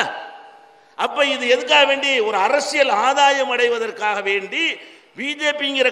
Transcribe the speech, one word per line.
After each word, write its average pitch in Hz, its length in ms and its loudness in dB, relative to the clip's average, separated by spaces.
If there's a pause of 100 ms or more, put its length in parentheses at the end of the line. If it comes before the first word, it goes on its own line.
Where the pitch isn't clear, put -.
(960)
அப்ப 262 300 -2
இது 254 220 -2
எதுக்காக 285 380 4
வேண்டி? 277 340 0
ஒரு 214 180 0
அரசியல் 269 520 0
ஆதாயம் 269 600 2
அடைவதற்காக 226 720 -2
வேண்டி, 196 580 -2 (360)
பி 285 200 -6
ஜே 294 160 -2
பிங்கிற 277 400 0